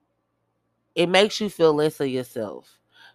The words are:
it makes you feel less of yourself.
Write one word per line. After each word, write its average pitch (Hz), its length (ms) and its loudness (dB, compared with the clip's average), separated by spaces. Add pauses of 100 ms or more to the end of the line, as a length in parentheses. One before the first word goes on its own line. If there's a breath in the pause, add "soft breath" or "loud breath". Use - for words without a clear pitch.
(960)
it 175 140 0
makes 190 320 2
you 208 80 -4
feel 160 260 2
less 151 260 -2
of 143 80 -2
yourself. 117 720 -10 (360 soft breath)